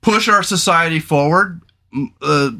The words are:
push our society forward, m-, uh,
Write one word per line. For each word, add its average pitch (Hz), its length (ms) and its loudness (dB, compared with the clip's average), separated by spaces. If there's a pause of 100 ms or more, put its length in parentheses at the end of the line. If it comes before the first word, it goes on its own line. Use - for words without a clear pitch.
push 220 280 0
our 202 140 4
society 165 580 0
forward, 165 640 0 (320)
m-, 131 260 -6
uh, 143 400 0